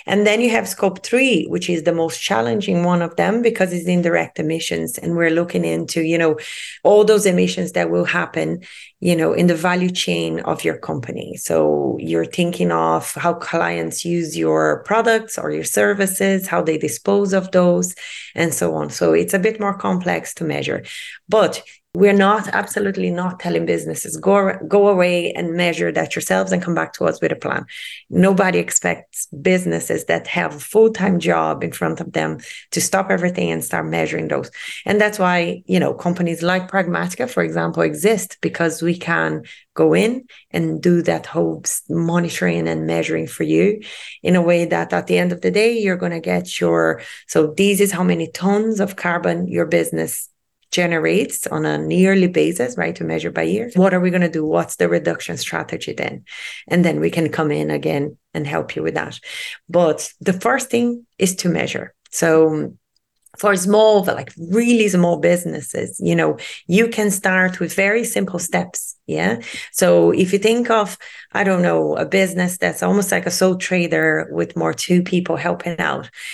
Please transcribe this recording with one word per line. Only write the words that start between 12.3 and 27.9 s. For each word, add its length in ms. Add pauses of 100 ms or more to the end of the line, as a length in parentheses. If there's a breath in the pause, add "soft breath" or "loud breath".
of 420
how 200
clients 720
use 320
your 480
products 540
or 120
your 140
services, 840
how 140
they 160
dispose 540
of 180
those, 440 (400 loud breath)
and 180
so 220
on. 160
So 220
it's 220
a 40
bit 220
more 160
complex 580
to 100
measure. 400 (440 loud breath)
But 340 (340 loud breath)
we're 160
not, 360
absolutely 640
not 260
telling 280
businesses, 500
"Go, 500
go 220
away 440
and 200
measure 400
that 240
yourselves 340
and 100
come 140
back 200
to 100
us 160
with 100
a 60
plan." 300 (440 loud breath)